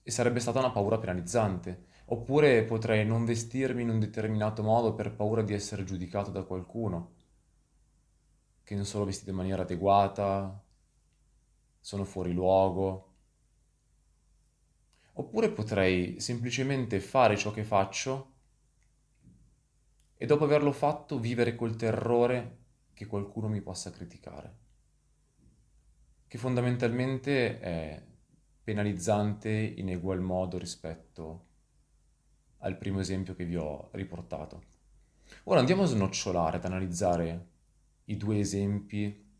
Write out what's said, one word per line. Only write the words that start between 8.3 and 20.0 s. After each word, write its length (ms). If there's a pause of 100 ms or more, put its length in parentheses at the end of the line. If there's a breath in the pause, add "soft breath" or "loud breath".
che 120
non 100
sono 200
vestito 260
in 40
maniera 280
adeguata, 1000 (1160)
sono 260
fuori 260
luogo. 840 (2000 soft breath)
Oppure 360
potrei 680
semplicemente 800
fare 380
ciò 140
che 120
faccio 680 (1800)